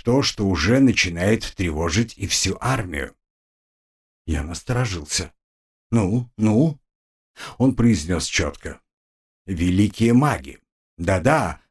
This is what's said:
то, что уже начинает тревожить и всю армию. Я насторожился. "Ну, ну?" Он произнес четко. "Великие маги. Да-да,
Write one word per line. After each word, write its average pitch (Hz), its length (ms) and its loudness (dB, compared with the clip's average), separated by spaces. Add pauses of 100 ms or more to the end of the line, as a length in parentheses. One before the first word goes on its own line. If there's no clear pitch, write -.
то, 127 180 2
что 110 260 -2
уже 92 320 2
начинает 92 760 0
тревожить 85 640 -2
и 98 100 -6
всю - 320 -2
армию. 95 560 -4 (1080)
Я 78 180 -2
насторожился. 90 880 -6 (580)
"Ну, 117 460 0
ну?" 110 420 2 (760)
Он 127 180 2
произнес 87 500 2
четко. - 560 -6 (640)
"Великие 95 680 2
маги. 78 460 0 (380)
Да-да, 90 640 0 (120)